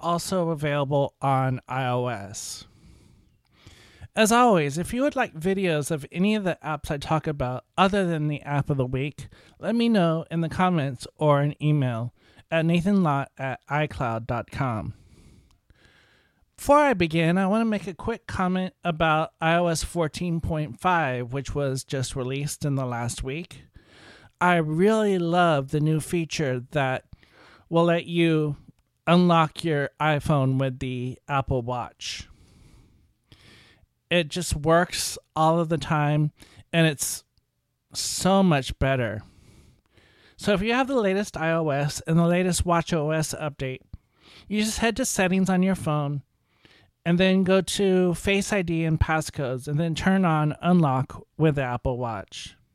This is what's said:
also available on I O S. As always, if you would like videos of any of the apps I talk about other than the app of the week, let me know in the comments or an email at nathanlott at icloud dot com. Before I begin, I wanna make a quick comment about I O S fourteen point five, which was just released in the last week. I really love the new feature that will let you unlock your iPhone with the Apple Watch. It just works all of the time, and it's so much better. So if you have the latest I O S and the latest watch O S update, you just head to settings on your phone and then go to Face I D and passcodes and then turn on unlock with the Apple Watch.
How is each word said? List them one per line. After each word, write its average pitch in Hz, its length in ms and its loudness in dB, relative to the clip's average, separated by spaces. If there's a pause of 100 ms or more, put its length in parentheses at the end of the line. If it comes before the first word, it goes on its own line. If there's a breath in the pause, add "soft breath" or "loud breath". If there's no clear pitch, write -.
also 170 480 -2
available 143 720 -2
on 131 460 0
I 127 180 -4
O 123 220 -2
S. 101 580 -12 (1500 loud breath)
As 214 160 4
always, 185 460 4
if 170 140 -6
you 240 100 0
would 285 120 0
like 226 240 -2
videos 170 540 0
of 143 180 -6
any 196 240 2
of 214 80 -2
the 180 220 -2
apps 151 260 -6
I 151 60 -2
talk 156 320 -2
about 127 380 -4 (120)
other 196 260 4
than 165 220 -2
the 147 160 -4
app 143 260 -2
of 143 100 0
the 131 60 2
week, 131 440 -6 (320 soft breath)
let 226 160 -2
me 233 120 2
know 170 400 2
in 165 120 -2
the 165 80 -2
comments 156 580 -2 (120)
or 147 220 4
an 147 220 0
email 127 500 0 (380 soft breath)
at 165 140 0
nathanlott 170 640 2 (120)
at 131 220 -8 (100)
icloud 131 560 -2
dot 117 240 -6
com. 117 440 -6 (1600 soft breath)
Before 285 220 4
I 285 160 4
begin, 165 420 0
I 196 100 0
wanna 220 200 0
make 202 200 -4
a 196 60 -10
quick 220 340 -8
comment 185 460 -2 (100)
about 160 600 0
I 165 140 2
O 175 100 2
S 165 180 -2
fourteen 170 560 -4
point 156 400 -6
five, 135 500 0
which 135 240 -8
was 135 300 -4
just 135 320 -6
released 139 480 -6
in 143 120 -2
the 135 100 -4
last 120 360 -6
week. 135 420 -10 (760 loud breath)
I 175 140 4
really 190 640 2
love 165 520 2
the 151 100 0
new 156 200 2
feature 147 680 -4
that 135 340 -2 (640 soft breath)
will 165 160 4
let 170 220 2
you 160 500 2 (500)
unlock 170 580 4
your 147 260 0 (100)
iPhone 143 580 2
with 135 200 -2
the 127 400 -8 (100)
Apple 135 320 -2
Watch. 120 680 -10 (1800 soft breath)
It 170 180 0
just - 280 -6
works 165 600 0 (180)
all 160 240 4
of 165 80 -2
the 165 80 0
time, 151 560 0 (400 loud breath)
and 165 140 4
it's - 360 -4 (680)
so - 500 2
much 151 360 2
better. 123 440 -2 (1160 soft breath)
So 208 160 0
if 180 80 0
you 226 100 0
have 254 160 2
the 277 60 -4
latest 202 420 0
I 160 160 0
O 165 160 0
S 143 380 -2
and 160 120 2
the 170 80 4
latest 180 380 0
watch 170 300 0
O 151 160 0
S 156 240 -2
update, 139 480 -8 (680 soft breath)
you 214 160 0
just 220 140 -4
head 220 180 0
to 262 80 -2
settings 190 460 2
on 185 120 4
your 190 120 2
phone 147 480 -4 (840 soft breath)
and 170 160 2
then 190 240 4
go 190 160 4
to 185 540 2
Face 196 380 -2
I 202 100 0
D 165 220 -2
and 160 140 0
passcodes 143 680 -4
and 147 100 -2
then 165 160 -2
turn 190 300 2
on 156 360 2
unlock 156 640 2 (140)
with 151 160 4
the 143 80 -2
Apple 123 360 -4
Watch. 113 580 -10 (180)